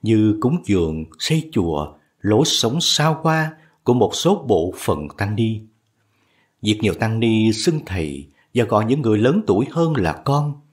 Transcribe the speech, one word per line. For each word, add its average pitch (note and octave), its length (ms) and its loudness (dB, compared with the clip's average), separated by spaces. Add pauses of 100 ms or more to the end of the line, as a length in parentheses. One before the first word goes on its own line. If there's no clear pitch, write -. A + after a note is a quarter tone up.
như G#2+ 400 4
cúng C3+ 240 0
dường, D#2+ 400 0 (140)
xây D#3 320 -2
chùa, D#2 420 -2 (280)
lối G#2+ 240 2
sống B2+ 360 -2
xa - 240 0
hoa D#3+ 480 0 (300)
của B2 100 2
một A#2 220 2
số F3 320 0
bộ F2+ 300 0
phận D2+ 300 -4 (100)
tăng G#2 180 -4
ni. A2 240 -2 (1000)
Việc G#2 200 0
nhiều G2+ 120 0
tăng A2+ 260 -2
ni A2 340 2
xưng D#3 320 0
thầy D2 420 -6 (260)
và A#2+ 120 2
gọi G#2+ 200 0
những C3+ 160 0
người A2 160 2
lớn C3+ 300 2
tuổi G2+ 240 2
hơn E3 240 0
là F2 180 0 (120)
con C#3+ 280 0 (200)